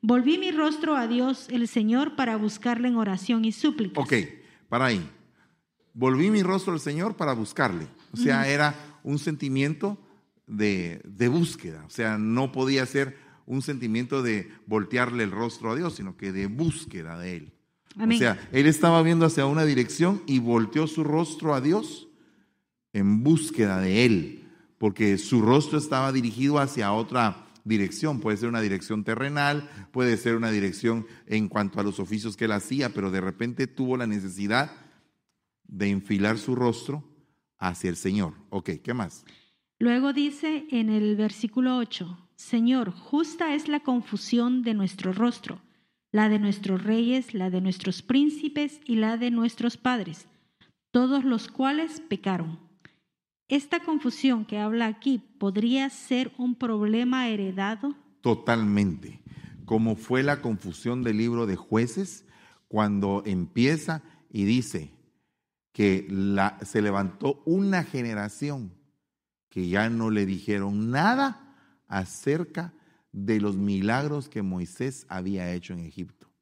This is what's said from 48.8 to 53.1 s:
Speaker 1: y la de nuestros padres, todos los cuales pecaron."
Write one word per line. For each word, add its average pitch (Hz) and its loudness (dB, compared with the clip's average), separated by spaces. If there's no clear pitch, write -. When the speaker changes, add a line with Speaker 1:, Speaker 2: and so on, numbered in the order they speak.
Speaker 1:
y 233 0
la 220 2
de 240 -2
nuestros 233 0
padres, 208 -4
todos 262 4
los 240 2
cuales 302 -2
pecaron." 175 -4